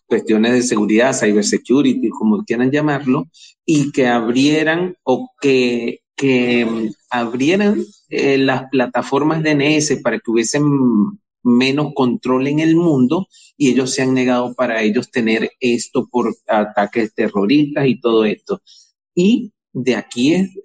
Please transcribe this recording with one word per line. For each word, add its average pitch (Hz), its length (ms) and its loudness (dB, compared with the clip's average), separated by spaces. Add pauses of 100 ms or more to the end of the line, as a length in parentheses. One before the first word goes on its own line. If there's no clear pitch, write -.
cuestiones 110 460 0
de 123 100 2
seguridad, 110 560 0
cybersecurity, 110 920 0
como 107 340 -2
quieran 123 260 -2
llamarlo, 143 580 -2 (360)
y 143 280 0
que 131 160 0
abrieran 151 960 0
o 127 260 -2 (100)
que, 123 600 0 (160)
que, 123 500 0
mm, 113 220 -4 (200)
abrieran, 135 720 0 (320)
eh, 139 260 0
las 135 340 0
plataformas 139 720 -2
D 156 100 0
N 147 240 2
S 147 260 0
para 113 160 -2
que - 120 -8
hubiesen 117 340 0 (800)
menos 131 500 2
control 127 540 0
en 151 100 -2
el 160 180 2
mundo, 160 520 2 (280)
y 139 140 2
ellos 127 240 0
se 139 80 -2
han 131 100 0
negado 123 420 0
para 113 280 -2
ellos 107 280 0
tener 110 500 -2
esto 117 500 -2
por 113 240 -2 (140)
ataques 107 680 -2
terroristas 139 720 0
y 120 140 0
todo 113 240 2
esto. - 360 -4 (540)
Y 214 380 2 (200)
de 120 240 -2
aquí 123 380 0
es, 190 160 0 (140)